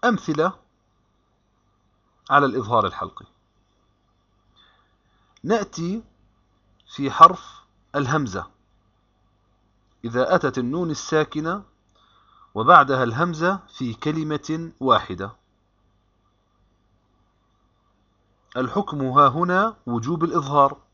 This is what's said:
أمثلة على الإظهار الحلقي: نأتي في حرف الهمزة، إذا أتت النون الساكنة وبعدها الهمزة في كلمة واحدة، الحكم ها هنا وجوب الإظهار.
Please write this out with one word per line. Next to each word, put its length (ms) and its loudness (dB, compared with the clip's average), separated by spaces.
أمثلة 500 0
على 160 4
الإظهار 400 0
الحلقي: 400 -10
نأتي 600 -4
في 240 -6
حرف 500 4
الهمزة، 520 -4
إذا 300 0
أتت 220 0
النون 340 -4
الساكنة 720 -4
وبعدها 480 6
الهمزة 640 -2
في 260 -8
كلمة 840 -6
واحدة، 560 -2
الحكم 480 -4
ها 220 6
هنا 580 0
وجوب 380 -4
الإظهار. 540 2